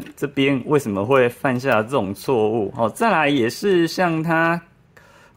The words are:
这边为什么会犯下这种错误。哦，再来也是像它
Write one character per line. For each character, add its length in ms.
这 120
边 400
为 100
什 140
么 120
会 240
犯 320
下 220
这 80
种 240
错 380
误。 260
哦， 100
再 220
来 180
也 220
是 380
像 340
它 400